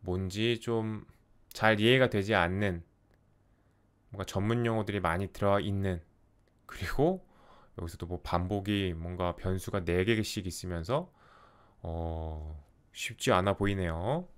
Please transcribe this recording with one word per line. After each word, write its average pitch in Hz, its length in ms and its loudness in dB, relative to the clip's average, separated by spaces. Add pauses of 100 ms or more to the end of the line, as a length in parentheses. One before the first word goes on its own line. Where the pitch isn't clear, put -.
뭔지 95 600 -2
좀 110 460 -4 (480)
잘 110 260 6
이해가 123 300 6
되지 107 240 0
않는, 90 500 2 (1300)
뭔가 98 140 -6
전문 113 420 0
용어들이 104 340 0
많이 90 320 0
들어있는, 98 720 2 (640)
그리고 160 580 -2 (540)
여기서도 85 280 -8
뭐, 90 160 -6
반복이 95 720 0
뭔가 87 420 -4
변수가 92 480 -4
네 87 200 2
개씩 107 420 0
있으면서, 90 680 -6 (680)
어, 80 840 -6 (300)
쉽지 - 400 -4
않아 98 220 4
보이네요. 98 840 -2